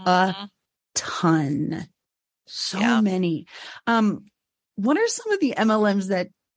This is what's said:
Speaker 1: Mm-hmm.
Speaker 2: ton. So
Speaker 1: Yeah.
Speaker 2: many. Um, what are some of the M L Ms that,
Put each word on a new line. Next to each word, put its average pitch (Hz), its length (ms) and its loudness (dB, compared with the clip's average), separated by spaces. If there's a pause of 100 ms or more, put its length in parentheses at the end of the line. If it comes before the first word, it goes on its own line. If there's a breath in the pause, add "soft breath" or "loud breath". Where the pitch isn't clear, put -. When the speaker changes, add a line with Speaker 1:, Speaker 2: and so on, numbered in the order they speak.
Speaker 1:
Mm-hmm. 185 380 2 (500)
Speaker 2:
ton. 151 960 0 (560)
So - 360 -8
Speaker 1:
Yeah. 226 200 2
Speaker 2:
many. 185 460 0 (400 loud breath)
Um, 220 400 0 (500)
what 254 220 2
are 466 100 2
some 466 240 -4
of 392 80 0
the 269 160 0
M 220 140 2
L 214 120 2
Ms 196 260 0
that, 185 200 -2 (280)